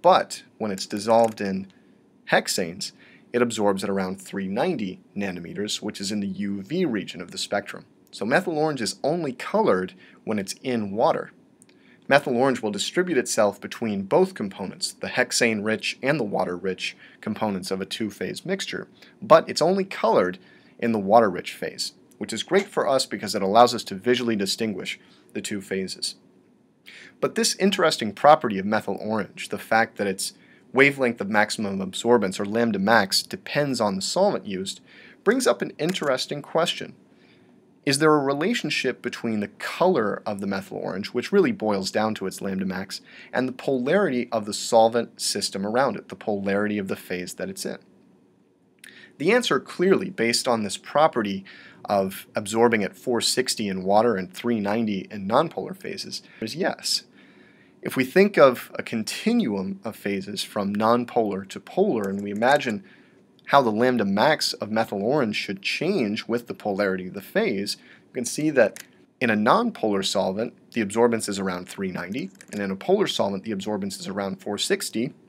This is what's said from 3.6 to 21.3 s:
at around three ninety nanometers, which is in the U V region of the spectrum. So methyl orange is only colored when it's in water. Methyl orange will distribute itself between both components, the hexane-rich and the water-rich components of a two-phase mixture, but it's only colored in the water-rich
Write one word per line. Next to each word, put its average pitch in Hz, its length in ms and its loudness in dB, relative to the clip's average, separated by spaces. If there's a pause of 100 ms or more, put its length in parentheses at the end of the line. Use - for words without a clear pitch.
at - 80 -4
around 95 300 -2
three 98 260 -8
ninety 104 540 -4 (160)
nanometers, 90 680 -6
which 107 180 -8
is 101 120 -6
in 107 80 -2
the 98 80 -4
U 98 340 -6
V 160 220 -2
region 98 360 -4
of 87 120 -14
the 92 60 -10
spectrum. - 480 -6 (260)
So - 120 -8
methyl 160 340 0
orange 151 220 0
is - 220 -6
only 151 300 -2
colored 113 600 0 (300)
when 107 140 -4
it's 98 240 -6
in 113 300 -4
water. 123 400 0 (760)
Methyl 139 280 2
orange 127 240 2
will 107 120 -2
distribute 165 460 -2
itself 107 420 0
between 104 420 -4
both 185 320 2
components, 98 580 -8
the - 140 -10
hexane-rich 110 960 0
and 143 160 0
the 123 60 -2
water-rich 92 720 -4 (240)
components 101 500 -4
of 95 100 -4
a 98 60 -6
two-phase - 580 -6
mixture, - 440 -6 (340)
but 156 260 6
it's 165 140 -2
only 185 220 2
colored 127 560 2 (400)
in 117 100 0
the 113 80 0
water-rich 98 540 4